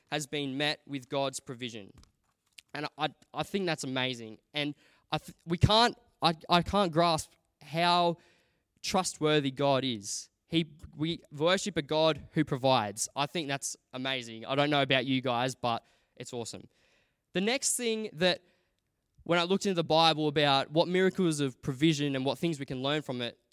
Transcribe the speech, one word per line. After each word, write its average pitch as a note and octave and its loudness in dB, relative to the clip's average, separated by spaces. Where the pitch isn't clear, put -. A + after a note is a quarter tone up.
has D3+ -6
been C#3 -6
met D3 -2
with C3+ -10
God's C#3 -4
provision. A#2 -12
And D3 -6
I, D3+ -2
I D3 -4
think F#3+ -2
that's D#3 -2
amazing. B2+ -6
And D3 -2
I D#3 -2
th-, - -14
we E3+ -2
can't, A3+ 4
I, E3 4
I F3 6
can't G3 0
grasp E3 2
how E3+ 2
trustworthy D3+ 0
God C3+ 2
is. A2 -8
He, E3 0
we D#3+ -4
worship E3+ 0
a D#3+ -2
God D#3 2
who D#3 2
provides. B2 0
I C#3+ 0
think D3+ -6
that's - -6
amazing. B2+ -6
I C3+ -2
don't C#3+ 4
know D3 4
about C3 4
you C3 2
guys, B2 0
but A#2 -2
it's - -14
awesome. A2+ -10
The F3+ 0
next A#3+ -2
thing A3 -4
that, F3 0
when E3+ 2
I E3+ 2
looked F#3+ 0
into G3 0
the E3+ 0
Bible D#3 4
about C#3+ 2
what D#3+ 2
miracles F3+ 2
of C3+ -4
provision C#3+ 0
and C3 -2
what C3 -2
things E3 -2
we C#3 -6
can C3 -8
learn D3 0
from B2 -6
it, A#2 -8